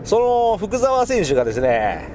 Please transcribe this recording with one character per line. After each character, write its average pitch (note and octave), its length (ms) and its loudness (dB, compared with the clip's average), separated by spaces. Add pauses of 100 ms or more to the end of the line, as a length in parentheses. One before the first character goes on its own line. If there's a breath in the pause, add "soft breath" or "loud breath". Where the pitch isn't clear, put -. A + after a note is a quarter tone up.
そ A3 160 2
の A#3+ 380 2
福 G#3 220 -4
沢 B3+ 260 2
選 B3 180 0
手 C#3 120 0
が B2 100 2
で A2 80 -4
す A#2+ 80 -4
ね G#2+ 540 0